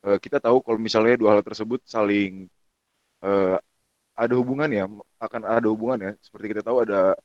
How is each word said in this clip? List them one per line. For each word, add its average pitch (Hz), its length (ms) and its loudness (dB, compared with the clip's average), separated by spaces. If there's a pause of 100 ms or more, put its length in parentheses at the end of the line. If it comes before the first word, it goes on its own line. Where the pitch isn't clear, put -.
Eh, 101 160 0
kita - 220 -4
tahu 123 240 4
kalau 110 160 -2
misalnya 110 340 4
dua 107 240 4
hal 104 60 2
tersebut 110 400 -8
saling, 101 640 -2 (720)
eh, 95 380 0 (580)
ada 117 180 0
hubungan 135 380 -2
ya, 98 160 -2 (320)
akan 113 240 -10
ada 113 240 0
hubungan 110 320 -2
ya. 98 200 -8
Seperti 104 360 -12
kita 107 80 -6
tahu 123 180 0
ada 98 320 2 (120)